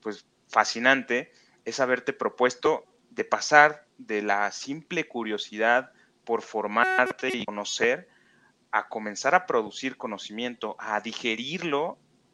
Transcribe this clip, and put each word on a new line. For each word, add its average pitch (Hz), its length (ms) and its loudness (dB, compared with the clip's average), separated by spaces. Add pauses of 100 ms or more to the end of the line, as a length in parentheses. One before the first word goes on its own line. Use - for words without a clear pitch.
pues, 104 240 -10 (220)
fascinante 123 840 2 (340)
es 120 160 -2
haberte 127 320 0
propuesto - 720 0 (240)
de - 160 -4
pasar 151 600 4 (120)
de 110 240 -4
la 101 320 0
simple 156 520 -6
curiosidad 113 880 0 (320)
por 113 180 -2
formarte 117 920 0
y 110 100 -4
conocer 113 640 -2 (600)
a 107 180 -2
comenzar 107 440 -2
a 180 120 4
producir 127 500 -2
conocimiento, 110 840 -8
a 107 220 -4
digerirlo 135 960 -4 (360)